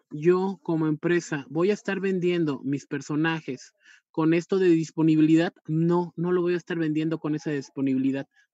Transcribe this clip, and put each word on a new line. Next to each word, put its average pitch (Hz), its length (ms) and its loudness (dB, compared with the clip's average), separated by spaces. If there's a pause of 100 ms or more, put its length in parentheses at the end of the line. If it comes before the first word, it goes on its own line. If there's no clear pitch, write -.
(100)
yo 185 520 0
como 160 240 -2
empresa, 156 640 -2
¿voy 170 200 0
a 208 40 0
estar 196 260 -6
vendiendo 175 640 -2
mis 135 240 -4
personajes 151 880 -6 (360)
con 160 220 2
esto 175 260 0
de 185 100 4
disponibilidad? 160 840 4 (140)
No, 170 500 0
no 175 160 -2
lo 180 80 2
voy 175 140 0
a - 20 0
estar 170 220 -6
vendiendo 156 400 -2
con 151 160 -4
esa 156 160 -6
disponibilidad, 135 760 -2 (280)